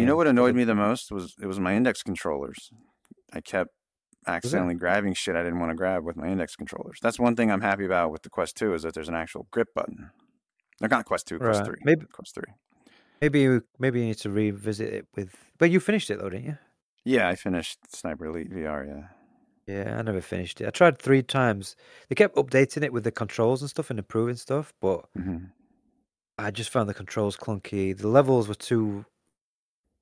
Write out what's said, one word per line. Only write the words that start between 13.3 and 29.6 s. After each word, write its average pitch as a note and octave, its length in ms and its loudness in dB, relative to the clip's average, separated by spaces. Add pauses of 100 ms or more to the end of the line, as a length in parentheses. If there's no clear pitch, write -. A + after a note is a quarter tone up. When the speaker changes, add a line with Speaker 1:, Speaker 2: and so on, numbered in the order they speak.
Speaker 2:
you, C3 240 4 (140)
maybe B2+ 200 0
you A#2+ 60 0
need A2 140 -4
to G#2 100 -8
revisit G#2 640 -2
it G2+ 220 -8
with, F#2+ 200 -8 (220)
but E3+ 140 6
you F3+ 100 6
finished G#3 280 0
it G2+ 100 -4
though, G2 100 -6
didn't F#2 160 -8
you? D3 120 -8 (460)
Speaker 1:
Yeah, A#2+ 240 4
I F2+ 80 2
finished F2 440 -4 (140)
Sniper D#2+ 340 -8
Elite E2 240 -6
V F2 140 -6
R, D2+ 200 -6
yeah. C#2+ 220 -12 (600)
Speaker 2:
Yeah, G2+ 320 -6
I - 20 -4
never G#2+ 200 -2
finished F#2 400 -8
it. A2 60 -4
I A2 40 -4
tried E3+ 280 6
three C3+ 220 4
times. A#2 540 0 (320)
They C3 80 -6
kept G3+ 220 6
updating C3+ 460 4
it C3+ 100 -2
with A#2 100 -2
the A2+ 80 0
controls A#2 500 0
and C#3+ 80 -8
stuff - 220 -6
and A2+ 80 -4
improving A#2 360 -2
stuff, C#3 460 -4
but F#2+ 360 0
Speaker 1:
Mm-hmm. F2+ 280 -6 (920)
Speaker 2:
I G#2 120 -4
just G#2+ 180 -8
found A2 200 0
the G2+ 40 -6
controls G#2 420 -4
clunky. G2 600 -4
The G2+ 120 -4
levels B2+ 400 6
were G#2 80 -4
too G#2+ 500 -2 (960)